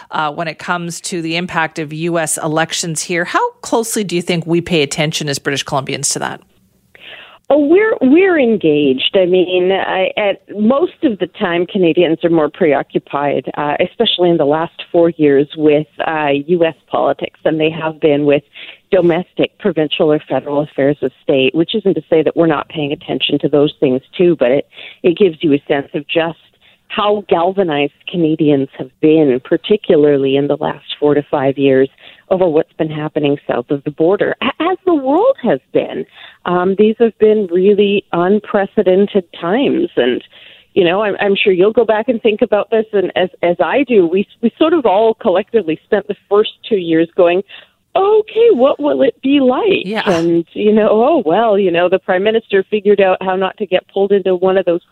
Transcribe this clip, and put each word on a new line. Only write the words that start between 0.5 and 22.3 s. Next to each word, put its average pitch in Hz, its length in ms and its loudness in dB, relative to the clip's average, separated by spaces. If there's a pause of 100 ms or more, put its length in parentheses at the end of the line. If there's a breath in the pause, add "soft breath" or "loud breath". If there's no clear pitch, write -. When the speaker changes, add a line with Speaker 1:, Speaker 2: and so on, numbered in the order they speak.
Speaker 1:
comes 175 440 -8
to 175 180 -8
the 160 160 -6
impact 170 420 -6
of 151 140 -8
U 165 260 -4
S 156 200 -4
elections 160 640 -4
here. 175 240 -4
How 480 240 -2 (100)
closely 226 420 -4
do 175 140 -6
you 175 60 -2
think 170 240 -4
we 170 160 0
pay 165 200 0
attention 151 460 -4
as 139 100 -4
British 139 240 -6
Columbians 135 520 -6
to - 60 -8
that? - 200 -10 (1120 loud breath)
Speaker 2:
Oh, 285 160 2
we're, 427 360 2
we're 330 360 4
engaged. 147 760 0
I 190 100 4
mean, 180 480 2
I, 185 460 -2
at 196 240 -2 (160)
most 269 440 0
of 233 160 -2
the 185 80 -4
time, 175 400 -4
Canadians 165 560 0
are 170 80 0
more 156 200 2
preoccupied, 143 1080 -2
uh, 147 240 -4
especially 180 500 0
in 170 60 2
the 156 80 0
last 156 380 -2 (100)
four 170 180 2
years, 143 440 2
with, 151 320 2 (200)
uh, 151 220 -2 (180)
U 170 180 2
S 160 120 -2 (100)
politics - 580 -4
than 160 140 0
they 156 120 0
have 160 300 -8
been 147 240 2
with 143 180 2 (480 loud breath)
domestic, 175 680 0
provincial, 156 520 0
or 151 80 2
federal 143 440 -4
affairs 143 400 0
of 135 100 -4 (100)
state, 131 320 0
which 165 200 -2
isn't 196 180 0
to 160 160 -4
say 160 140 2
that 147 120 0